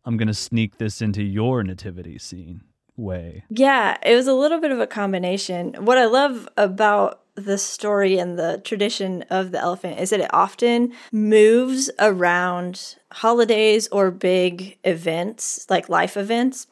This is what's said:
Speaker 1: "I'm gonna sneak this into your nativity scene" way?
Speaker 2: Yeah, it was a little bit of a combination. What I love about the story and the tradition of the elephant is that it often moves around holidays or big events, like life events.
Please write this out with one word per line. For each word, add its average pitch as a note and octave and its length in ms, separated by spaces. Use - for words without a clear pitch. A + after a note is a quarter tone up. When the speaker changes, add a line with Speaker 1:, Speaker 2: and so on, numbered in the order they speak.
Speaker 1:
"I'm A#2 120
gonna G#2+ 180
sneak A2 440
this G#2+ 220
into G#2 220
your A2 400
nativity F2+ 560
scene" F2+ 440
way? F2+ 540
Speaker 2:
Yeah, B3 540
it A#3 100
was B3 120
a C4+ 80
little D4+ 260
bit D#4 100
of B3 100
a G#3+ 60
combination. F#3+ 920
What A#3+ 180
I B3 80
love B3+ 500
about G3+ 640
the G3+ 240
story G3 600
and F3 200
the E3 260
tradition F#3+ 640
of F#3 240
the E3+ 60
elephant F3 420
is F#3 80
that G3+ 120
it - 120
often A#3+ 580
moves A3+ 840
around F3+ 1000
holidays A3 760
or G3 220
big F#3 720
events, F3 880
like F3+ 180
life F3+ 280
events. A#3 560